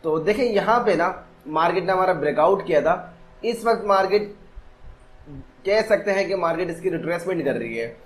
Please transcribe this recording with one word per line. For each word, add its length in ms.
तो 160
देखें, 260
यहाँ 340
पे 160
ना 300
market 340
ने 80
हमारा 240
breakout 520
किया 140
था। 140
इस 220
वक्त 220
market 460
कह 180
सकते 280
हैं 160
कि 100
market 320
इसकी 200
retracement 560
कर 100
रही 220
है 180